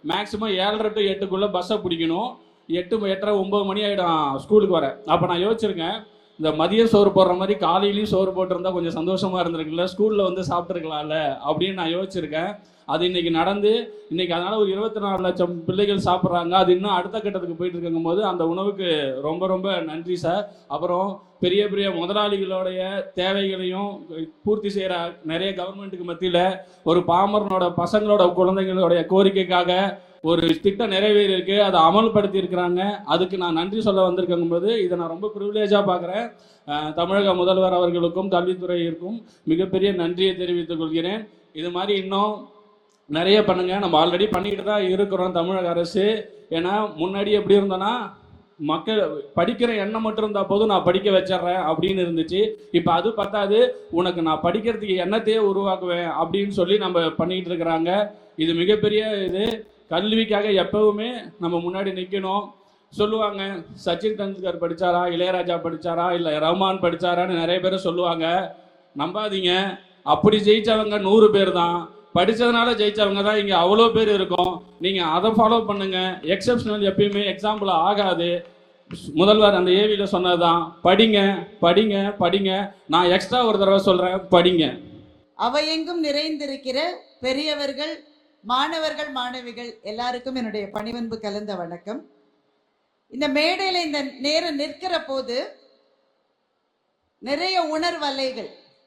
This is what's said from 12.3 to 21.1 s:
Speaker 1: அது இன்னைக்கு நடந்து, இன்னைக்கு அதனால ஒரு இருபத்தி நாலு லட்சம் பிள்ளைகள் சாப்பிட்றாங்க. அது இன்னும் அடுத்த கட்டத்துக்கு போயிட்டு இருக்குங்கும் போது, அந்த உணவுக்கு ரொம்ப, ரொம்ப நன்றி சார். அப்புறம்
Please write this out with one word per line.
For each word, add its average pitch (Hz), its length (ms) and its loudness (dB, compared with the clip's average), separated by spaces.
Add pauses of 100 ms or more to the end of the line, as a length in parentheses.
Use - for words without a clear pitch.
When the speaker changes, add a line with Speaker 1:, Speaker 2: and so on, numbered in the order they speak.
Speaker 1:
அது 160 180 -2
இன்னைக்கு 175 260 -2
நடந்து, 202 760 0
இன்னைக்கு 170 260 -2
அதனால 185 240 -4
ஒரு 208 120 2
இருபத்தி 214 300 -4
நாலு 196 220 -2
லட்சம் 175 420 -2
பிள்ளைகள் 196 400 0
சாப்பிட்றாங்க. 180 460 0
அது 180 220 4
இன்னும் 190 180 0
அடுத்த 185 300 -2
கட்டத்துக்கு 185 360 -6
போயிட்டு 175 220 -6
இருக்குங்கும் 165 340 -2
போது, 202 120 0
அந்த 180 220 -2
உணவுக்கு 170 760 -2
ரொம்ப, 160 240 -4
ரொம்ப 185 340 -2
நன்றி 170 360 -6
சார். 170 340 -4 (180)
அப்புறம் 180 540 -4 (180)